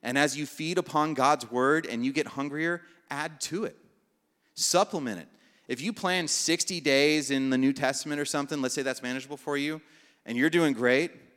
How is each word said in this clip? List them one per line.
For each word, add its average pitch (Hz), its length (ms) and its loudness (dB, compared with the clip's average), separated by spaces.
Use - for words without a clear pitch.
And 123 140 -2
as 143 180 2
you 147 100 -6
feed 160 320 -4
upon 156 360 0
God's 135 360 2
word 135 360 2
and 117 200 -4
you 135 60 0
get 143 160 -2
hungrier, 156 540 -6
add 147 320 -8
to 196 220 -6
it. - 140 -10
Supplement 151 680 0
it. - 80 -18
If 123 100 -4
you 202 140 -4
plan 180 340 0
sixty 170 540 0
days 143 500 4
in 135 180 0
the 131 80 4
New 131 140 4
Testament 143 480 -2
or 143 60 -4
something, 143 360 -4
let's 127 140 -2
say 143 60 -4
that's 131 200 -4
manageable 131 360 -8
for 143 180 -6
you, 147 260 -4
and 117 120 -4
you're 143 120 6
doing 160 240 4
great 123 380 2